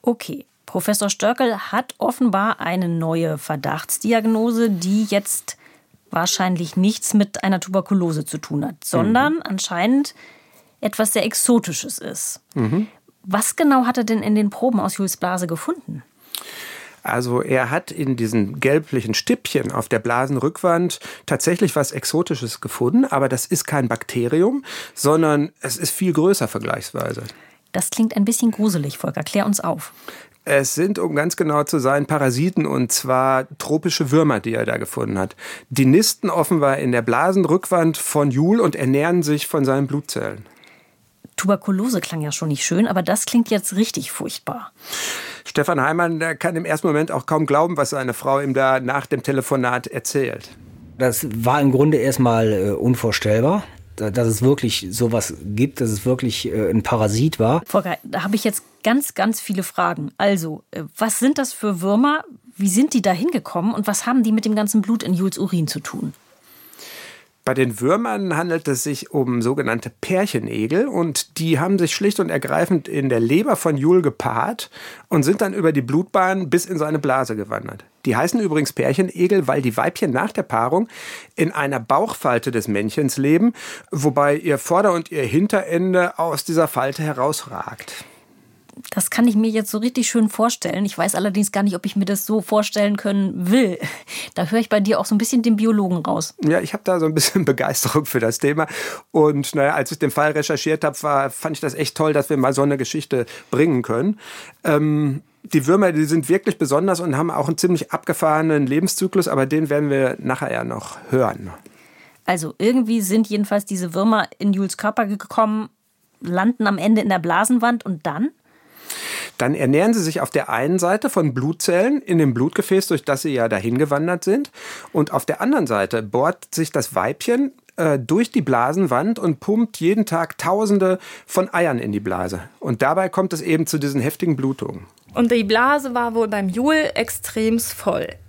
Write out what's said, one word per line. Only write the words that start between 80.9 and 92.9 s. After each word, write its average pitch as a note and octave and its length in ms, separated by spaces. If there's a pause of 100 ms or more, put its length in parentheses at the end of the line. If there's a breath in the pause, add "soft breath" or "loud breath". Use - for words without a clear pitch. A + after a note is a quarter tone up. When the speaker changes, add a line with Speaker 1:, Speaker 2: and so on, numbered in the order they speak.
Speaker 2:
in E3+ 160
einer C#3 280
Bauchfalte C3+ 720
des A2+ 160
Männchens G#2+ 500
leben, E3 360 (360 loud breath)
wobei C#3+ 460
ihr D#3+ 240
Vorder- F#3 340
und E3 160
ihr D3+ 140
Hinterende F3 960
aus D#3+ 240
dieser D#3+ 240
Falte C3+ 340
herausragt. C3 1040 (840 loud breath)
Speaker 1:
Das - 180
kann A#3 180
ich G#3+ 80
mir A3 140
jetzt G#3+ 220
so G#3+ 80
richtig B3 300
schön A3 200
vorstellen. G#3+ 560
Ich G3 120
weiß F3+ 180
allerdings G3+ 360
gar G3 120
nicht, G3 120
ob F#3 100
ich G3+ 120
mir G3 80
das G3 200
so G#3+ 140
vorstellen G#3 560